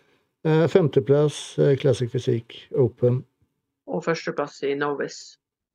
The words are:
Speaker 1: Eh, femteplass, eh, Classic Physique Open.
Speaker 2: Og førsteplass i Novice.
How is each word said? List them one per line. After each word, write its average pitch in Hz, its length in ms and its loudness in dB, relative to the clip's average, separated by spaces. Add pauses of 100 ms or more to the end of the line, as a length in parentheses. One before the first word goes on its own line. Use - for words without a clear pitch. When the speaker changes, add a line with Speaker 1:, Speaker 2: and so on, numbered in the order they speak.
(460)
Speaker 1:
Eh, 160 220 4
femteplass, 143 680 2 (220)
eh, 143 180 4
Classic 123 340 0
Physique - 600 -6
Open. 123 500 0 (680)
Speaker 2:
Og 180 160 -8
førsteplass 165 600 -6
i 139 120 -2
Novice. 143 600 -6 (380)